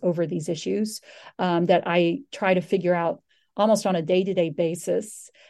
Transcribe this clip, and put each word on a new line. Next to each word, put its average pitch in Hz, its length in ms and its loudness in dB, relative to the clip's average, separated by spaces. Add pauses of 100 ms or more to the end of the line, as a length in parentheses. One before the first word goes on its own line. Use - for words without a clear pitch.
over 170 240 0
these 160 220 -6
issues, 196 500 -4 (400)
um, 175 280 0
that 175 180 4
I 170 340 2 (140)
try 190 200 2
to 185 60 0
figure 180 340 0
out 170 280 -2 (340)
almost 214 300 2
on 185 100 0
a 170 60 0
day-to-day 180 480 0
basis 175 800 -4 (200)